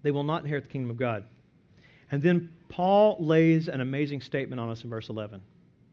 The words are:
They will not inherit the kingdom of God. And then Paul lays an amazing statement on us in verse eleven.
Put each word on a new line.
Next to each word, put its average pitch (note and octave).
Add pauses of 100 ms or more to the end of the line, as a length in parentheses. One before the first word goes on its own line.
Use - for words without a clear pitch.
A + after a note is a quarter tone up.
They D3
will C#3+
not D#3
inherit C#3+
the -
kingdom B2+
of A#2
God. A#2 (840)
And C#3+
then F3 (200)
Paul G3
lays D#3+
an C3
amazing C3+
statement B2+
on A#2
us A2+
in B2
verse A2
eleven. G#2 (520)